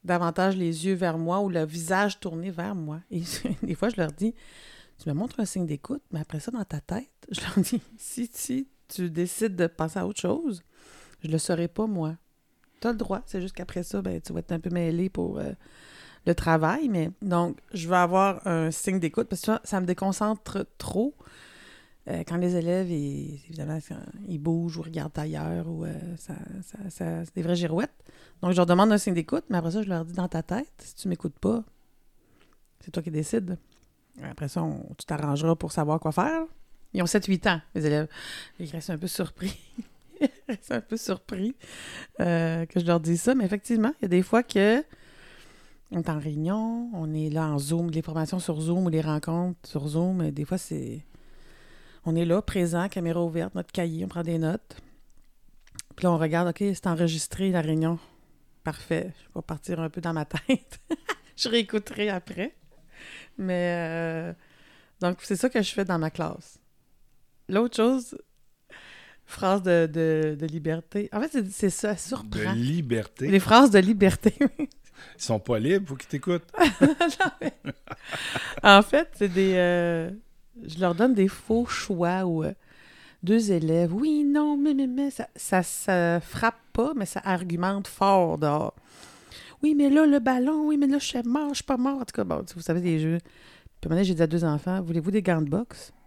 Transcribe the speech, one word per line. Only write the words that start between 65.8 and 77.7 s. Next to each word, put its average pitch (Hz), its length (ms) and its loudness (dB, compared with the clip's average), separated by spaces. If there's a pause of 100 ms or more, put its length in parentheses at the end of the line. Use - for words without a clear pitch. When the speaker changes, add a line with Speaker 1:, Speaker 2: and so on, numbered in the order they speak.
Speaker 1:
dans 175 140 0
ma 160 120 0
classe. - 480 -8 (920)
L'autre 226 260 2
chose, 240 420 2 (1080)
phrase 196 380 0
de, 170 280 6
de, 156 480 2
de 160 60 -4
liberté. 165 680 -4
En 208 100 -2
fait, 311 100 -2
c'est, 202 200 -2
c'est 202 180 2
ça, 208 280 -2
surprend. 110 560 -4
Speaker 2:
De 113 60 0
liberté. 127 680 -2
Speaker 1:
Les 190 120 6
phrases 220 320 10
de 196 80 10
liberté, 196 580 6
<laughs> - 220 0
oui. 294 100 -2 (480)
Speaker 2:
Ils - 60 -14
sont 110 160 0
pas 113 200 0
libres, 180 300 2
faut 135 60 -6
qu'ils - 140 -16
t'écoutent. 165 380 -2 (100)
Speaker 1:
<laughs> 285 240 4
Non, 311 500 4 (100)
mais... - 120 -4 (1080)